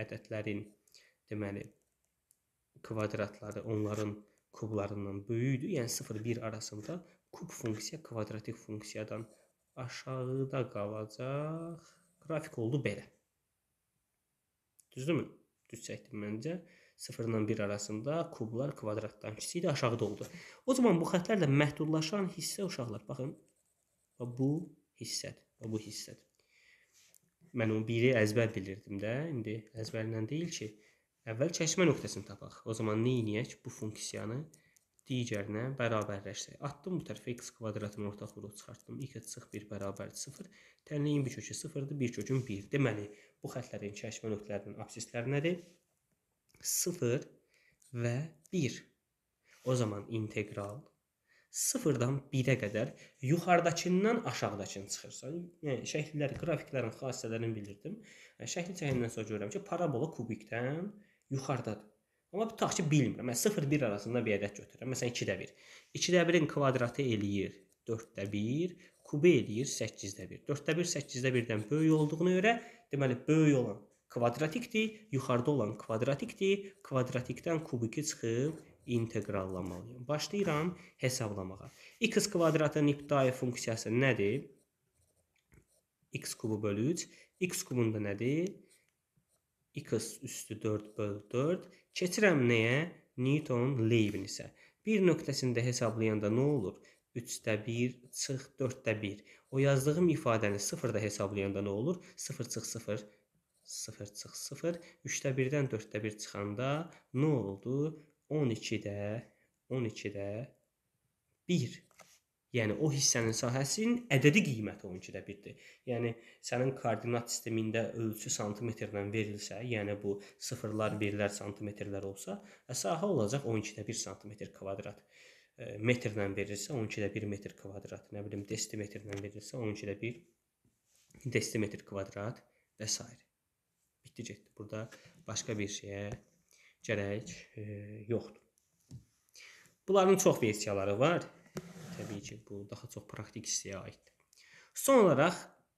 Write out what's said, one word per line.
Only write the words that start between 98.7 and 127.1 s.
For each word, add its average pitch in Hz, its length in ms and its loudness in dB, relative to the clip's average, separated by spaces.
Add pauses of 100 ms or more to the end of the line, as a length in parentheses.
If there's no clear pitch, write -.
bir. 98 240 -6 (260)
O 135 100 0
yazdığım 143 480 6
ifadəni 110 500 4
sıfırda 107 400 0
hesablayanda 101 680 0
nə 101 40 0
olur? 139 320 0 (160)
Sıfır - 320 -8
çıx - 260 -8
sıfır, 104 300 -4 (580)
sıfır - 500 -10
çıx - 200 -14 (160)
sıfır. 170 320 -4 (240)
Üçdə 139 320 -2
birdən 135 340 2
dörddə 107 320 -4
bir 107 140 -4
çıxanda 123 760 -4 (220)
nə 143 240 4
oldu? 123 560 -2 (400)
On 147 160 4
ikidə, 104 480 -2 (720)
on 127 160 0
ikidə 101 420 -6 (1200)
bir. 143 320 2 (720)
Yəni, 107 220 2 (100)
o 156 80 6
hissənin 117 400 4
sahəsinin 139 800 0
ədədi 147 320 10
qiyməti 110 400 -4
on 92 140 -8
ikidə 95 260 -10
birdir. 101 320 -14 (320)
Yəni, 117 220 0 (340)
sənin 131 320 2
koordinat 120 560 0
sistemində 113 540 0 (100)
ölçü 113 320 -2
santimetrlə 107 720 -2 (120)
verilsə, 104 520 -2
yəni 104 360 0
bu 101 180 0 (180)
sıfırlar, 107 640 -2
birlər, 101 320 2
santimetrlər 101 720 -6
olsa, 135 320 -8 (300)
e, 131 100 -6
sahə 185 320 0
olacaq 127 400 2
on 113 80 2
ikidə 107 300 -4
bir 110 100 -4
santimetr 98 560 -10
kvadrat. 98 480 -8 (560)
E, 113 240 -10
metrlə 110 560 2
verilsə, 101 400 -4
on 110 80 0
ikidə 104 300 -2